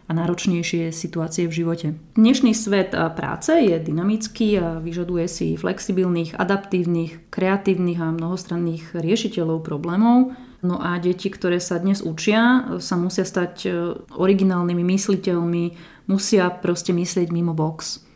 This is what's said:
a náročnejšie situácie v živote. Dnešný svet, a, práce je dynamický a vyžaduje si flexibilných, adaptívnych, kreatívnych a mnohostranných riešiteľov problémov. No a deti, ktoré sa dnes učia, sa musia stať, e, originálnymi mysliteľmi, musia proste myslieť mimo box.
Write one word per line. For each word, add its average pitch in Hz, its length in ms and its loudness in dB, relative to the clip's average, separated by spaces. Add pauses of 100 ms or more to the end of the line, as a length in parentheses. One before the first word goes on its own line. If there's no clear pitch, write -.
a - 80 -6
náročnejšie 170 800 0
situácie 165 560 -4
v 160 60 -6
živote. 165 320 -2 (260)
Dnešný 226 400 6
svet, 196 400 0
a, 165 160 0
práce - 400 -6
je 226 320 4
dynamický 202 680 -2 (140)
a 165 160 -4
vyžaduje 170 480 -4
si 170 220 -4 (100)
flexibilných, 175 800 -2
adaptívnych, 175 960 -2
kreatívnych 185 680 0
a 160 140 -2
mnohostranných 170 840 -4
riešiteľov 165 680 -2
problémov. 202 720 2 (240)
No 180 160 0
a 175 240 -4
deti, 180 320 0
ktoré 180 240 0
sa 175 240 -4
dnes 196 240 0
učia, 220 720 2
sa 180 180 -4
musia 185 300 0
stať, 175 280 -2 (120)
e, 190 40 -2 (440)
originálnymi 180 800 2
mysliteľmi, 175 720 0 (400)
musia 190 480 2
proste 180 400 -2
myslieť 175 400 0
mimo 170 240 0
box. - 480 -4 (100)